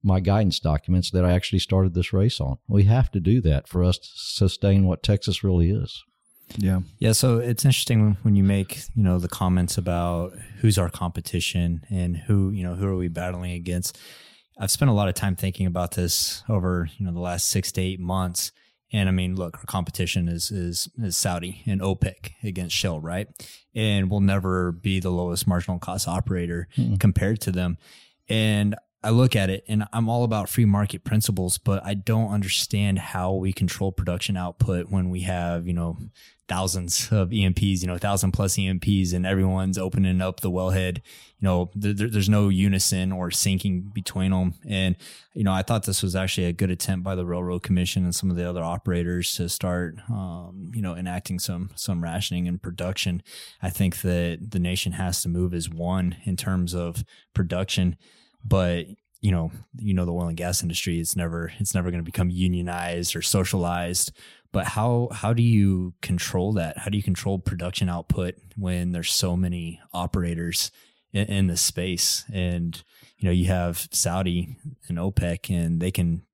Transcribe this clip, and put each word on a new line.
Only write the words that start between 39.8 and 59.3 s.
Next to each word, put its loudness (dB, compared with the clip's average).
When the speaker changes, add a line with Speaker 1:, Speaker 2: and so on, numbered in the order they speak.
Speaker 3:
up -4
the -2
wellhead. 0
You -2
know, 2
th-, 0
th-, -2
there's 2
no 6
unison 2
or -4
syncing 0
between -2
'em. 0
And, 0
you 0
know, 4
I 0
thought 0
this -2
was -2
actually 0
a -2
good 0
attempt -2
by -2
the -4
Railroad -4
Commission 0
and 0
some -2
of 0
the -2
other -4
operators -2
to -4
start, -4
um, -8
you -4
know, -4
enacting -6
some, -6
some -4
rationing -4
in -4
production. -4
I -4
think 0
that -2
the -2
nation -2
has -2
to -4
move 0
as -4
one -2
in -2
terms -2
of -4
production, 0
but 2
you 2